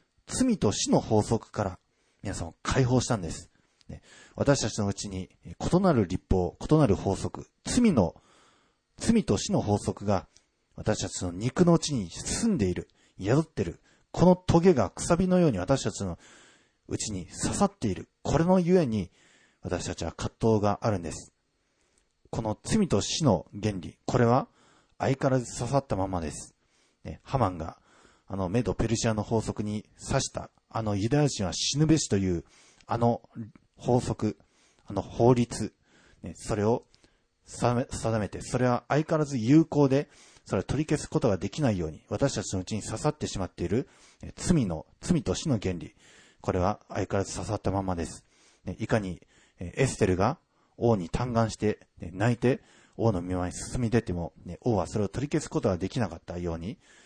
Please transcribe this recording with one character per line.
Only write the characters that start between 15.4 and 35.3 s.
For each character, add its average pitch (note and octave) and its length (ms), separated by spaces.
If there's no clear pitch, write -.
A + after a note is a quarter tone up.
う - 20
に G#2 80
私 C3 240
た G#2 100
ち - 80
の F2+ 180
う - 100
ち - 140
に F#2 140
刺 - 280
さ G3+ 120
っ - 100
て - 120
い F#2 60
る。 D#2+ 140
こ C3 160
れ E3 60
の F#3 160
ゆ F3+ 180
え E3 80
に、 G#2+ 240
私 F2 220
た F2+ 100
ち - 100
は E2 80
葛 - 420
藤 G#2+ 60
が G2+ 220
あ B2 80
る G2+ 80
ん E2+ 40
で D#2 100
す。 - 200
こ - 120
の G#2+ 200
罪 G#3+ 260
と G#2 120
死 - 240
の G2 280
原 G#2 260
理、 - 280
こ - 120
れ A#2+ 60
は A#2+ 240
相 C3 220
変 C#3 100
わ C3 80
ら A#2+ 60
ず - 140
刺 A#2+ 120
さ C#3 80
っ - 80
た G#2+ 100
ま F#2+ 120
ま F#2 120
で D#2 100
す。 - 240
ね、 E2 180
ハ - 160
マ G#2 120
ン F2 80
が、 D#2+ 200
あ G2 100
の、 F#2+ 120
メ A2+ 140
ド・ A2+ 120
ペ - 140
ル A2 80
シ A#2 120
ア A2 60
の G#2+ 80
法 A2 180
則 G#2+ 220
に G#2 260
刺 C3+ 180
し - 100
た、 - 180
あ A#2 140
の、 G#2 140
ユ G2 120
ダ D3 140
ヤ D3 60
人 G#2 160
は E2+ 80
死 - 260
ぬ D#3 80
べ D#3 120
し - 100
と - 80
い F#2 200
う、 E2 80
あ A2+ 120
の A#2 240
法 B2 240
則、 A2 360
あ - 60
の G2 100
法 A#2+ 320